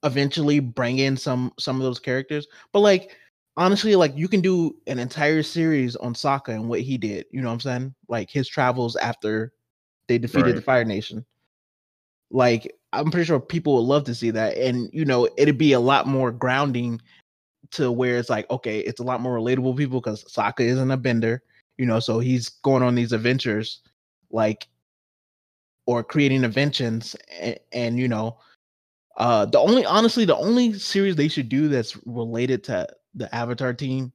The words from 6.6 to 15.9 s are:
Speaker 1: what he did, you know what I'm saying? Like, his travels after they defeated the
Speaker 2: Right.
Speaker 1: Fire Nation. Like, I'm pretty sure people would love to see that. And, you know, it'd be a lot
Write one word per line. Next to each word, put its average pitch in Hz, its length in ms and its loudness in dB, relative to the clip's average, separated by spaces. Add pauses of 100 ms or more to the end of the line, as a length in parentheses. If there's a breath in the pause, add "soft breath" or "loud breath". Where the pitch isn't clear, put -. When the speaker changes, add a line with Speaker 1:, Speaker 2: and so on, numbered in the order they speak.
Speaker 1:
what 117 120 -2
he 131 160 -4
did, 104 340 -6
you 131 120 -8
know - 60 -4
what 113 60 -4
I'm 117 60 -8
saying? 131 340 -6 (140)
Like, 117 220 -6
his 135 180 -2
travels 123 480 -2
after 110 560 -4 (540)
they 120 120 2
defeated 120 340 2
the - 80 -2
Speaker 2:
Right. - 40 -16
Speaker 1:
Fire 127 200 2
Nation. 110 420 -6 (1040)
Like, 123 440 2 (180)
I'm 156 180 -2
pretty 170 160 0
sure 156 140 2
people 156 340 0
would 123 140 4
love 139 160 4
to 123 100 -4
see 117 160 -2
that. 110 260 0
And, 123 360 -2
you 156 120 -2
know, 127 320 2
it'd 143 220 4
be 151 140 4
a 123 80 4
lot 131 260 4